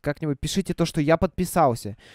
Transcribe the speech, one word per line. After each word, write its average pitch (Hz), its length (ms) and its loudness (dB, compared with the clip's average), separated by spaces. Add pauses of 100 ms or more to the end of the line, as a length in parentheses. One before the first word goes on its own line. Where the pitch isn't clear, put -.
Как-нибудь 147 400 -4
пишите - 340 -2
то, 175 100 0
что 165 160 -2
я 156 160 4
подписался. 151 800 0 (180)